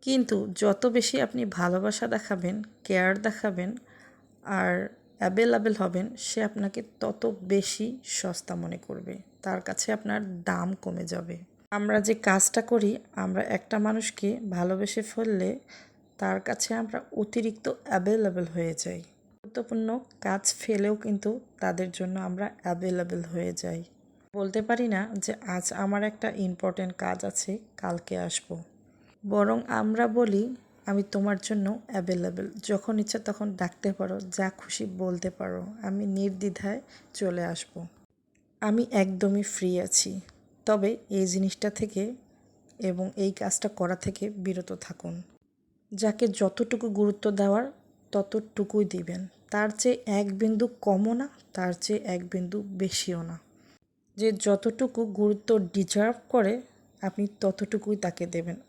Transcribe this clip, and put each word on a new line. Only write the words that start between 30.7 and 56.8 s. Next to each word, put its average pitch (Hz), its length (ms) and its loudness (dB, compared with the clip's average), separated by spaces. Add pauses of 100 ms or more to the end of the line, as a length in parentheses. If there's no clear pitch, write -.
"আমি 202 160 2 (100)
তোমার 202 300 2
জন্য 208 440 0
অ্যাভেলেবল, 185 640 -2 (140)
যখন 214 340 0
ইচ্ছা 214 200 0
তখন 208 380 -4
ডাকতে 185 360 -2
পারো, 190 280 -4
যা 190 300 -2
খুশি - 360 -8 (120)
বলতে 185 320 -2
পারো, 180 360 -6 (160)
আমি 202 240 -2
নির্দ্বিধায় 196 720 -2 (340)
চলে 175 300 -2
আসব। 170 420 -8 (760)
আমি 220 300 4
একদমই 196 520 4
ফ্রি 180 380 0
আছি।" 185 400 0 (460)
তবে 214 300 4 (140)
এই 190 160 4
জিনিসটা 190 440 0
থেকে 214 440 -2 (640)
এবং 185 380 -2
এই 196 160 2
কাজটা - 360 -2
করা 185 280 0
থেকে 202 340 -4
বিরত 185 500 -4
থাকুন। 175 420 -10 (720)
যাকে 214 340 2
যতটুকু 226 600 2
গুরুত্ব 208 420 4
দেওয়ার 202 420 4 (400)
ততটুকুই 208 720 2
দিবেন, 180 420 -4 (240)
তার 208 180 2 (100)
চেয়ে 247 280 4
এক 202 320 2
বিন্দু 220 300 4 (120)
কমও 208 340 4
না, 262 140 -2 (240)
তার 180 280 0
চেয়ে 214 240 0
এক 180 260 -4
বিন্দু 185 360 -4
বেশিও 185 560 -2
না। 165 180 -10 (760)
যে 220 160 4
যতটুকু 220 760 2
গুরুত্ব 208 520 4
ডিজার্ভ 202 580 2 (120)
করে, 233 340 4 (400)